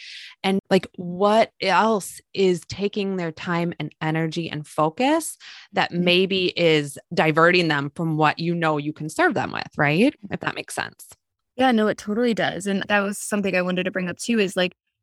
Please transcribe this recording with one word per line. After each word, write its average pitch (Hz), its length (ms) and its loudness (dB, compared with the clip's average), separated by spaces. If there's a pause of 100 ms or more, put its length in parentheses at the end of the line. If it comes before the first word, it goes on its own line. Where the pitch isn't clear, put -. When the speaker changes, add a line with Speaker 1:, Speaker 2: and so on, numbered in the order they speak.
(440)
Speaker 1:
and, 190 160 0 (100)
like, 190 160 4 (120)
what 196 540 2 (100)
else 190 600 0 (140)
is 185 320 2
taking 196 480 -4
their 170 160 -4
time 175 480 -2
and 151 120 -8 (100)
energy 160 460 -2
and 151 200 -8
focus 254 680 0 (380)
that 185 180 0
Speaker 2:
Mm-hmm. 175 120 0
Speaker 1:
maybe 185 520 2
is 156 440 2 (120)
diverting 165 580 4
them 143 260 -2
from 160 220 -2
what 151 200 4
you 165 160 -2
know 160 240 0
you 147 160 -6
can 151 160 -10
serve 320 240 0
them 127 180 -4
with, - 260 -8
right? 160 360 4 (160)
If 180 120 -8
that - 120 -4
makes - 220 -12
sense. - 320 -8 (480)
Speaker 2:
Yeah, 254 160 2
no, 214 160 2
it 196 100 -2
totally 226 380 -2
does. 170 320 -2
And 196 200 -2
that 202 120 2
was 202 180 -4
something 196 380 -2
I 180 80 0
wanted 180 220 -2
to 185 60 -4
bring 185 180 -4
up - 80 -10
too, 233 200 -2
is, 196 180 0
like, 180 180 0 (300)